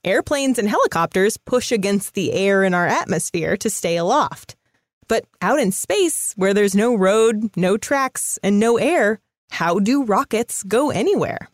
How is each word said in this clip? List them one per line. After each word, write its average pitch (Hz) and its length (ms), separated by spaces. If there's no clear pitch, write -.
Airplanes 262 520
and 208 120
helicopters 202 680
push - 340
against 202 420
the 180 180
air 196 320
in 185 100
our 175 140
atmosphere 165 720
to 226 120
stay 170 280
aloft. 214 580
But 220 160
out 233 180
in 240 140
space, - 640
where 196 160
there's 202 220
no 226 200
road, 220 640
no 185 200
tracks, - 640
and 202 160
no 226 200
air, 220 420
how 175 280
do 262 240
rockets 220 600
go 233 280
anywhere? 262 640